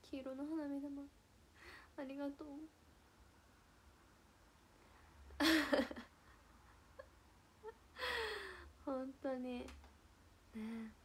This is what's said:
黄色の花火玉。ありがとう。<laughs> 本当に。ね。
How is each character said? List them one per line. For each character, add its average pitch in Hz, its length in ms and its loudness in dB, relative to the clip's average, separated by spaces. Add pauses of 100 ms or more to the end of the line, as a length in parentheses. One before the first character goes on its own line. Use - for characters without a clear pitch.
黄 - 160 -6
色 262 160 -2
の 277 120 -2
花 311 220 2
火 277 120 2
玉。 285 220 -4 (960)
あ 285 60 -2
り 269 120 -4
が 285 140 0
と 294 140 -8
う。 302 40 -8 (3000)
<laughs> 294 680 8 (2750)
本 269 280 0 (100)
当 269 140 2
に。 247 300 -2 (880)
ね。 220 380 -4 (120)